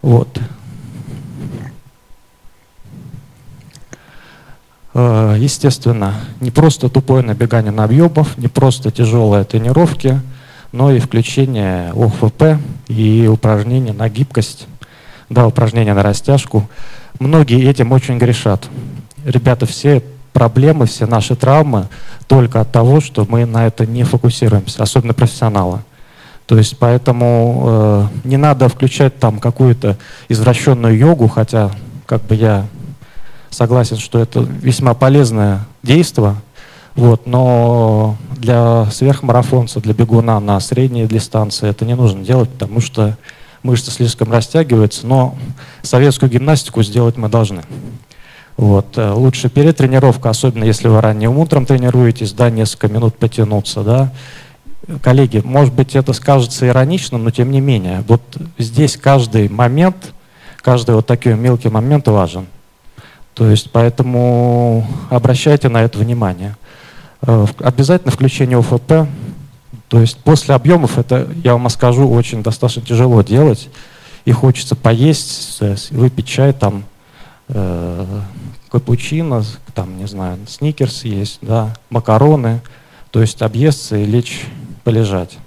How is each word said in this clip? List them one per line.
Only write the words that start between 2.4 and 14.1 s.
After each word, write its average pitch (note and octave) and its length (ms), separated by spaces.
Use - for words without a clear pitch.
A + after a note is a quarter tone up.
Э, A2 440
естественно, A#2 800
не B2+ 120
просто D3 380
тупое C3 340
набегание A2 480
на A2 120
объемов, D3+ 540
не B2 100
просто B2 440
тяжелые A2 520
тренировки, C3 760
но C3+ 200
и B2 80
включение A2 960
О A2+ 140
Ф A2 260
П D#3 260
и A2 440
упражнения A2 640
на A2 160
гибкость, A#2 580